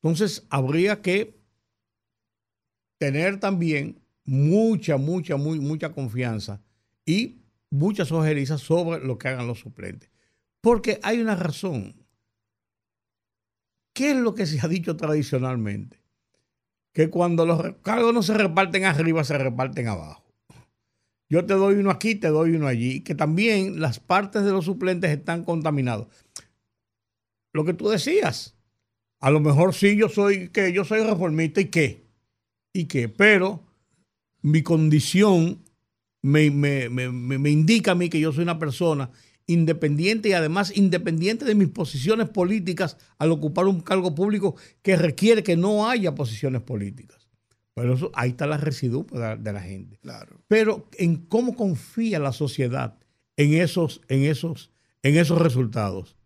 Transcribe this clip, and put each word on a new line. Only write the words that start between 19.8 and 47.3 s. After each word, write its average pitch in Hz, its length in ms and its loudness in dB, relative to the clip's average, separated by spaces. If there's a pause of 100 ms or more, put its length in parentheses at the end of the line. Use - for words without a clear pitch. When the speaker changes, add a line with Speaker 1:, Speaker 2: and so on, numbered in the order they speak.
Speaker 1:
abajo. 80 360 -10 (1040)
Yo 175 160 2
te 196 100 0
doy 196 220 4
uno 196 140 2
aquí, 220 240 0
te 190 140 -2
doy 165 260 4
uno 151 120 0
allí. 127 340 -2
Que - 140 -8
también 185 680 0
las 135 200 -2
partes 202 440 0
de 202 80 2
los 190 120 0
suplentes 180 460 -2
están 165 340 -4
contaminados. 147 640 -2 (1400)
Lo 156 120 -2
que 170 100 -2
tú - 140 -4
decías, 226 680 -2 (680)
a 139 100 2
lo 151 100 4
mejor 151 340 4
sí, 202 220 4
yo 214 120 4
soy, 202 400 0
que 190 240 0
yo 190 120 0
soy 220 180 0
reformista, 165 580 0
¿y 190 60 0
qué? 135 380 -2 (680)
¿Y 180 140 -2
qué? 117 220 -4
Pero 196 560 2 (800)
mi 151 200 2
condición 165 1000 4 (600)
me, 147 260 6
me, 143 380 0
me, 127 220 -4
me, 123 260 -4
me 143 140 0
indica 185 420 4
a - 20 2
mí 175 140 0
que 165 100 -2
yo 156 140 0
soy 160 120 -2
una 170 140 -2
persona 147 520 -2 (360)
independiente 170 840 2
y - 20 4
además 180 420 0
independiente 185 680 0
de 220 100 2
mis 196 140 4
posiciones 185 600 -2
políticas 180 680 -2 (220)
al 156 120 2
ocupar 156 360 0
un 185 160 2
cargo 180 320 0
público 196 420 -2 (240)
que 190 160 2
requiere 190 460 4
que 170 160 2
no 208 280 2
haya 202 280 -2
posiciones 127 480 -4
políticas. - 680 -10 (460)